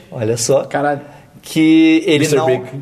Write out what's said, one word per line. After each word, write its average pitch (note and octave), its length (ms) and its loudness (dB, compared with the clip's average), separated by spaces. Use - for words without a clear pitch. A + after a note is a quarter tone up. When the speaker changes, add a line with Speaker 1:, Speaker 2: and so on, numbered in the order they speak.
Speaker 1:
olha A2+ 260 -4
só. C#3 280 0
Speaker 2:
Caralho. C#3+ 360 -4
Speaker 1:
Que D#3+ 640 2
ele D3+ 140 2
Speaker 2:
Mister D3 180 0
Speaker 1:
não, D#3 80 0
Speaker 2:
Big. - 180 -2